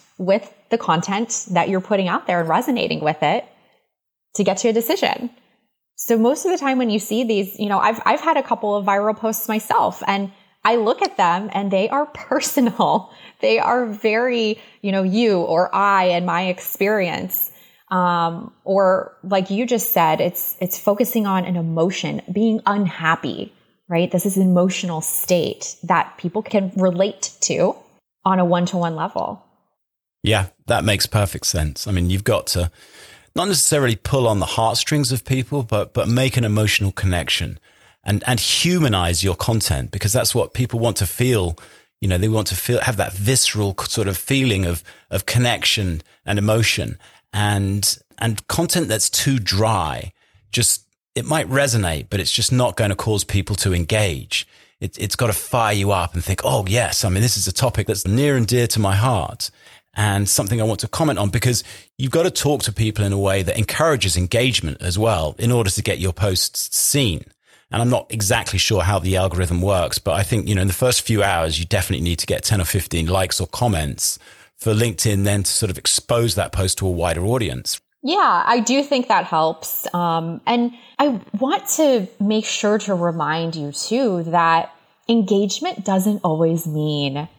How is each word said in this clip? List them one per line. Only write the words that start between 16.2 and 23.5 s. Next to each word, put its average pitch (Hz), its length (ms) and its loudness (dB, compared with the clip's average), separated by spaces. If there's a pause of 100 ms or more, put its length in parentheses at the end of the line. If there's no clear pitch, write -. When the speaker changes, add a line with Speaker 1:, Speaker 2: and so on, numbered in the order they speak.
Speaker 1:
my 175 180 0
experience. 190 1080 -2 (400)
Um, 175 600 0 (120)
or 190 600 2
like 190 280 0
you 226 160 0
just 240 260 -2
said, 160 260 4
it's, - 400 -4
it's 180 200 -4
focusing 214 480 0
on 185 180 0
an 180 100 -2
emotion, 165 640 -2 (120)
being 214 340 2
unhappy, 165 880 -2 (340)